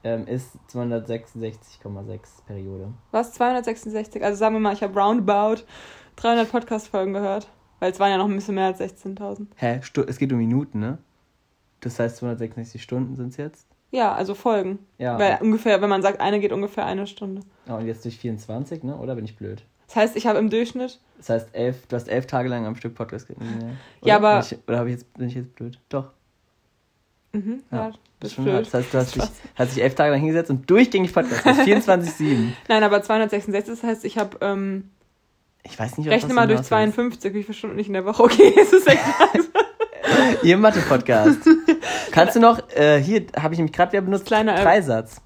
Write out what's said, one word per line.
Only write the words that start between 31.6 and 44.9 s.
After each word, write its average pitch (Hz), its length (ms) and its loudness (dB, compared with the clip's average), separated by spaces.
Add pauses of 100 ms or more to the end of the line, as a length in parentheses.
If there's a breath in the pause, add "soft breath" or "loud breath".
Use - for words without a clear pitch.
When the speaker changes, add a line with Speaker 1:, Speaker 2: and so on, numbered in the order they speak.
Speaker 2:
<laughs> - 40 6
Speaker 1:
Vierundzwanzig 185 480 4
sieben. 127 440 0 (120)
Speaker 2:
Nein, 214 140 4
aber 202 200 2
zweihundertsechsundsechzig, 214 720 -2
das 233 80 -14
heißt, 226 220 -4
ich 220 140 -6
hab, 196 240 -6
ähm, 196 480 -6 (720)
Speaker 1:
Ich - 160 -20
weiß 113 200 -6
nicht, 151 100 -6
ob 151 40 2
Speaker 2:
rechne 226 160 0
Speaker 1:
das 254 60 -2
Speaker 2:
mal 240 120 4
durch 220 120 2
Speaker 1:
hinaus - 40 -2
ist. - 60 -10
Speaker 2:
zweiundfünfzig, 214 680 -2
wie 208 100 -4
viele 208 100 -12
Stunden 208 240 -10
ich 208 80 -6
in 202 60 -8
der 190 120 -4
Woche, 214 180 2
<laughs> - 20 10
okay, 240 360 10
es - 120 8
ist 370 160 8
echt - 140 6
krass. 330 460 2 (540)
Speaker 1:
<laughs> 262 400 4
Ihr 170 140 6
Mathe-Podcast. 185 920 4 (640 loud breath)
Kannst 175 240 4
du 233 60 4
noch, 226 200 8 (140)
äh, 147 240 6
hier 180 280 0 (140)
hab 156 120 -4
ich 165 60 -4
nämlich 156 180 0
grad 175 160 2
wieder 196 100 0
benutzt, 190 240 -2
Speaker 2:
Kleiner, 214 320 2
äh, 196 40 2
Speaker 1:
Dreisatz. 156 640 2